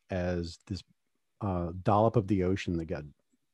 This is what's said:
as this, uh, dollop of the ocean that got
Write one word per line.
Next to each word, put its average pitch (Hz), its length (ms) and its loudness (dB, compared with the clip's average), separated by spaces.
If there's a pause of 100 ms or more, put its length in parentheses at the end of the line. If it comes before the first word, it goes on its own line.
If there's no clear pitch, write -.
as 90 560 -2
this, 92 160 -8 (600)
uh, 87 300 -2 (120)
dollop 110 320 4
of 95 120 2
the 98 160 2
ocean 92 340 0
that 82 80 -4
got 82 180 -6 (500)